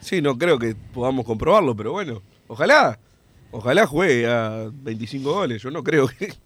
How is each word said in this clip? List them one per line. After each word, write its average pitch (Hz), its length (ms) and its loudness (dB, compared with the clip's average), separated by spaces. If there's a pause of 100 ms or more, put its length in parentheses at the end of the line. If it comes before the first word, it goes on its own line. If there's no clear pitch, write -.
Sí, 190 220 -4
no 139 160 2
creo 156 200 4
que 113 160 -2 (180)
podamos 127 320 -2
comprobarlo, 127 520 2
pero 110 160 -6
bueno, 147 300 -8 (240)
ojalá, 160 520 2 (520)
ojalá 127 360 2
juegue 147 400 2
a 110 460 -2
veinticinco 135 640 -6
goles. 131 280 -4
Yo 131 80 -10
no 156 120 -10
creo 143 260 4
que, 190 240 -8 (140)